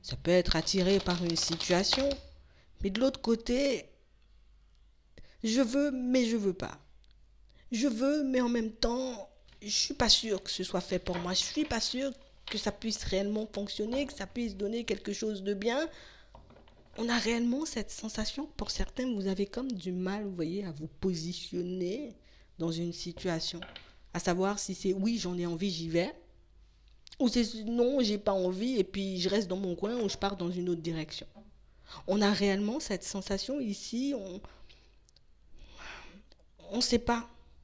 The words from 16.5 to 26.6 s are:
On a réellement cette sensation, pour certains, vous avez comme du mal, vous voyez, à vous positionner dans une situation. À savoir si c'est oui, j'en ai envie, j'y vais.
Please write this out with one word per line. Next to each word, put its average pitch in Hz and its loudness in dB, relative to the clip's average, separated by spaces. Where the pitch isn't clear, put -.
On 233 -2
a 240 4
réellement 240 2
cette - -4
sensation, 220 -4
pour 208 -4
certains, - -2
vous 190 -2
avez 190 0
comme 254 -4
du 180 -4
mal, 185 -2
vous 196 -6
voyez, 175 -2
à 170 -6
vous 151 -8
positionner 180 -4
dans 165 0
une 170 -2
situation. 170 -4
À 170 -2
savoir 190 2
si - -4
c'est 190 2
oui, 214 2
j'en 180 -2
ai 175 0
envie, 170 0
j'y 165 -4
vais. 170 2